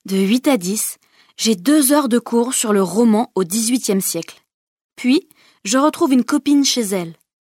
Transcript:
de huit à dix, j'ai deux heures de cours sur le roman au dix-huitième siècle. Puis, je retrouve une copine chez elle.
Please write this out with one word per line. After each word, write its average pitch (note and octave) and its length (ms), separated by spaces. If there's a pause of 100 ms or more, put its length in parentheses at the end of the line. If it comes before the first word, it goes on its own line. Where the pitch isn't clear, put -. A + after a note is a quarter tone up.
de G3 100
huit G3+ 320
à C4+ 100
dix, F#3 420 (380)
j'ai A3 180
deux C4 360
heures D4 160
de A#3 120
cours A#3+ 340
sur A3 180
le G3 120
roman G#3+ 500
au F#3 120
dix-huitième A3 540
siècle. - 440 (520)
Puis, C4 320 (380)
je A#3 140
retrouve D4+ 340
une B3 120
copine C#4+ 380
chez B3 180
elle. F#3 340 (280)